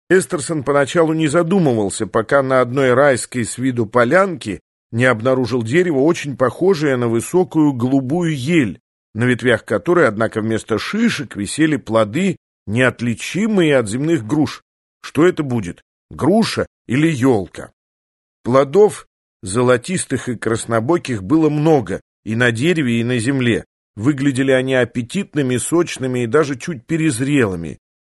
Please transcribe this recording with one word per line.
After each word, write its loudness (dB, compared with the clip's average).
Эстерсон 0
поначалу 2
не 0
задумывался, 0
пока 0
на 2
одной 2
райской 2
с -6
виду -2
полянке 0
не 0
обнаружил 0
дерево, 0
очень 0
похожее 0
на 0
высокую 0
голубую 0
ель, 0
на -2
ветвях 0
которой, 2
однако, -2
вместо -2
шишек -4
висели -2
плоды, 0
неотличимые 0
от 0
земных -2
груш. -2
Что 0
это -2
будет, -6
груша 0
или 2
ёлка? -2
Плодов, 2
золотистых -2
и -4
краснобоких, -2
было 2
много 2
и -4
на 2
дереве, 0
и -2
на -2
земле. 0
Выглядели 0
они 2
аппетитными, -2
сочными -2
и -2
даже 2
чуть -10
перезрелыми, -2